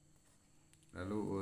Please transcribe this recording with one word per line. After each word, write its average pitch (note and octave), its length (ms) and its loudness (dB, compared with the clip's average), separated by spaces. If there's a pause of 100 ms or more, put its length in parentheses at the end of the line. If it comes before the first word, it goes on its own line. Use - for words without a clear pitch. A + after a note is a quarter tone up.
(1000)
Lalu G2 180 0 (240)